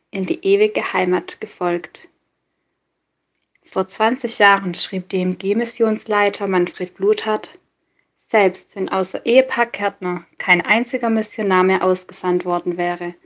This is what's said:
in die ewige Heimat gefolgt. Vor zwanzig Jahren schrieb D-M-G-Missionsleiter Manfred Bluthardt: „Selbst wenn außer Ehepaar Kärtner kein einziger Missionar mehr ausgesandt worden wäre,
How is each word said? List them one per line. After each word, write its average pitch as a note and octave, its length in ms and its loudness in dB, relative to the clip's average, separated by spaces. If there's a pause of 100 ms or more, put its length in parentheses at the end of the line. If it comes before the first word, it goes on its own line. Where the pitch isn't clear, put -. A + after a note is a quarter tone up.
(120)
in F#3+ 140 -4
die - 180 -4
ewige G#3 480 2
Heimat F3+ 480 -2
gefolgt. - 680 -6 (1600)
Vor F#3+ 240 -4
zwanzig A3+ 500 -2
Jahren G3 360 4
schrieb - 340 -8
D-M-G-Missionsleiter G#3 1400 0
Manfred F3+ 500 -2
Bluthardt: G#3+ 520 0 (800)
„Selbst G3 480 2
wenn F#3+ 120 -4
außer F#3+ 360 -4
Ehepaar A#3+ 420 2
Kärtner F#3+ 580 -6 (140)
kein F3+ 220 2
einziger A#3 500 -2
Missionar G#3 520 0
mehr F#3+ 220 2
ausgesandt F#3 600 -2
worden F3 320 -4
wäre, F3 380 -4 (120)